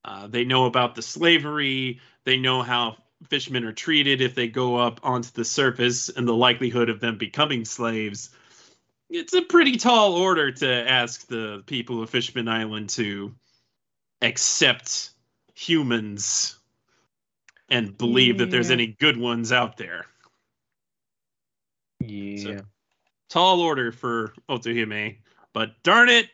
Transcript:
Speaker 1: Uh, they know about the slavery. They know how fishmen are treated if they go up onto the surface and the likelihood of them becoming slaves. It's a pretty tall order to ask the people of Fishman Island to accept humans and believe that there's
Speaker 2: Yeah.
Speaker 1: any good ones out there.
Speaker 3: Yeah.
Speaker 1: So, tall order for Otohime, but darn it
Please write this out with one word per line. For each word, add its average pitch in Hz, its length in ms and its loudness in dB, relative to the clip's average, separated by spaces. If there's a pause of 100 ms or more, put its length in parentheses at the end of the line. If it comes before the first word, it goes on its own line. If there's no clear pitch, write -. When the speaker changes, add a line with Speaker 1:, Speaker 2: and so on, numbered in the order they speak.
Speaker 1:
Uh, 101 220 -12
they 120 180 -2
know 131 220 2
about 123 280 2
the 117 80 -12
slavery. 147 960 0 (240)
They 131 120 2
know 127 260 0
how 120 340 -2 (320)
fishmen 131 360 -4
are 110 80 -8
treated 139 480 0
if 127 140 0
they 123 140 -2
go 123 280 -2
up 120 260 0
onto 127 300 -2
the 117 120 -6
surface 123 640 0
and 123 180 -4
the 117 80 2
likelihood 120 560 2
of 104 100 -6
them 113 160 -4
becoming 117 480 -4
slaves. 110 680 -6 (760)
It's 339 260 -6
a 359 80 4
pretty 330 340 6
tall 214 380 4
order 170 380 2
to 127 380 0
ask 120 360 0
the 110 400 -6
people 120 360 -6
of 113 80 -8
Fishman 120 380 -4
Island 107 420 -4
to 101 440 -6 (880)
accept - 880 0 (440)
humans 117 1000 -4 (1120)
and 110 260 -2
believe 120 420 2
that 117 120 0
there's 120 180 0
Speaker 2:
Yeah. 127 60 4
Speaker 1:
any 120 140 0
good 135 280 0
ones 117 360 -2
out 123 240 0
there. 87 300 -12 (1900)
Speaker 3:
Yeah. 101 580 -10
Speaker 1:
So, 101 80 -18 (600)
tall 180 320 4
order 135 320 0
for 117 420 -4 (140)
Otohime, 110 680 -4 (340)
but 110 300 -6
darn 233 260 8
it 233 260 6